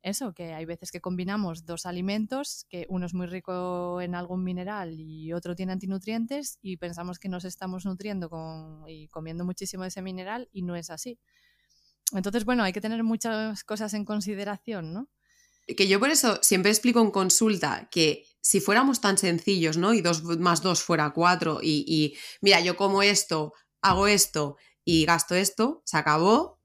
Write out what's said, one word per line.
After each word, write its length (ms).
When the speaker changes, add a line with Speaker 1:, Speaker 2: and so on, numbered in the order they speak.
Speaker 1:
eso, 320
que 180
hay 120
veces 260
que 100
combinamos 640
dos 220
alimentos, 800
que 200
uno 180
es 80
muy 100
rico 760
en 120
algún 300
mineral 560
y 340
otro 220
tiene 160
antinutrientes 920
y 160
pensamos 400
que 100
nos 160
estamos 420
nutriendo 440
con, 580
y 200
comiendo 380
muchísimo 360
de 80
ese 140
mineral 480
y 100
no 140
es 160
así. 260
Entonces, 320
bueno, 180
hay 100
que 80
tener 220
muchas 600
cosas 320
en 100
consideración, 880
¿no? 160
Speaker 2:
Que 120
yo 120
por 120
eso 320
siempre 280
explico 300
en 80
consulta 800
que 360
si 200
fuéramos 420
tan 160
sencillos, 600
¿no? 180
Y 60
dos 220
más 380
dos 220
fuera 320
cuatro 480
y, 240
y, 280
mira, 200
yo 160
como 240
esto, 520
hago 240
esto 520
y 220
gasto 280
esto, 500
se 140
acabó 580